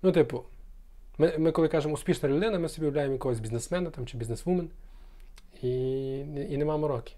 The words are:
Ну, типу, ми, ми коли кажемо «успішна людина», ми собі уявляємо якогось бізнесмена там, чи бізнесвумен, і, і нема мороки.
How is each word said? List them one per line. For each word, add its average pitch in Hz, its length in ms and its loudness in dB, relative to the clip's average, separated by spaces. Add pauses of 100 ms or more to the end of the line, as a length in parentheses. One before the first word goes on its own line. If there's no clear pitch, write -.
Ну, 185 100 6
типу, 139 320 4 (720)
ми, 160 200 4
ми 160 140 4
коли 160 160 4
кажемо 151 260 2
«успішна 151 360 0
людина», 185 300 2
ми 165 100 0
собі 156 160 -4
уявляємо 143 280 0
якогось 123 260 -2
бізнесмена 120 500 -4
там, 131 160 -10
чи 123 120 -10
бізнесвумен, 160 520 -2 (920)
і, 127 80 0 (800)
і 143 80 -2
нема 151 200 0
мороки. 143 400 -2